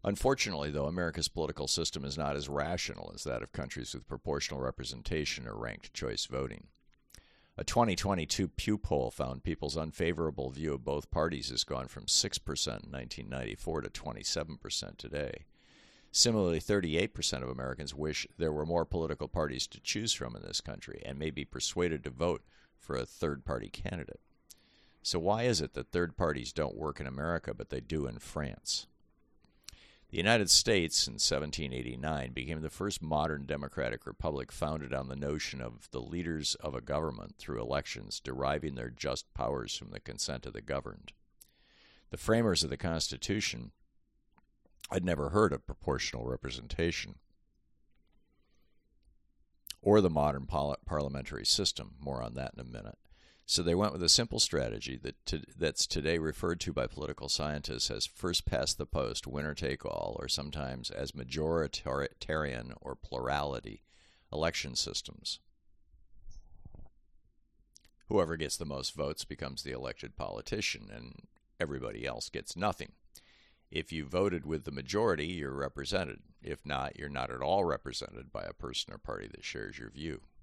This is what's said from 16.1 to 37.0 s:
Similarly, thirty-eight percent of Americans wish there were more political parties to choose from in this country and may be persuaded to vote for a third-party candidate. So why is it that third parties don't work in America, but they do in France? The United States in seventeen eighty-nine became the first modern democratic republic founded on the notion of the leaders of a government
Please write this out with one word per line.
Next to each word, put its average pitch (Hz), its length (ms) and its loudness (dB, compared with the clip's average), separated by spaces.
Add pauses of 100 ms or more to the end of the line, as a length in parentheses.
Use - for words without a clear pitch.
Similarly, 92 500 6
thirty-eight 92 520 2
percent - 300 0
of 64 60 -4
Americans 65 440 -4
wish 76 340 -2 (100)
there 80 160 2
were 76 120 0
more 85 200 4
political 76 420 -2
parties 71 400 0
to - 140 -16
choose 110 320 0
from 58 240 -4
in 50 40 -10
this 50 200 -4
country 50 440 -8
and 67 140 -6
may 78 120 0
be 71 120 -4
persuaded 78 640 0
to 69 60 -6
vote 76 340 0 (340)
for 71 160 -4
a 62 100 0
third-party 67 680 -2
candidate. - 500 -6 (800)
So - 180 2
why 104 240 6
is 117 160 6
it 71 140 0
that - 180 -4
third 87 240 2
parties 71 380 2
don't 55 240 0
work 73 240 -2
in 69 60 -4
America, 78 460 0
but - 160 -8
they 64 120 -2
do 73 240 0
in 57 140 -4
France? - 680 -4 (1200)
The - 80 -2
United 101 320 6
States - 560 8
in 53 140 -6
seventeen 73 540 2
eighty-nine 64 580 -2
became 69 300 -4
the 78 80 -2
first - 320 -2
modern 78 440 2
democratic 67 600 -2
republic 69 480 -4
founded 76 400 -2
on 67 160 -2
the 67 80 -4
notion 71 420 -2
of 58 320 -8
the 64 80 -4
leaders 80 560 -2
of 71 180 -4
a 64 60 -2
government 67 580 -2